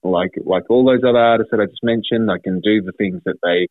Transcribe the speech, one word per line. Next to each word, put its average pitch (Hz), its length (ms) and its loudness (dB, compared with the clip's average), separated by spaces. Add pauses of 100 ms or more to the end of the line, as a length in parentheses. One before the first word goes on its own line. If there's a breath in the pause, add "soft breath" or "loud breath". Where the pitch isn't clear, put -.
like, 90 280 -2 (120)
like 90 260 -2
all 123 140 4
those 127 240 4
other 120 120 4
artists 117 320 2
that 110 80 0
I 104 80 2
just - 160 -12
mentioned. 113 480 -2
I 90 120 -4
can 92 180 -4
do 104 200 2
the 90 120 -10
things 92 320 -4
that 82 180 -4
they 90 260 0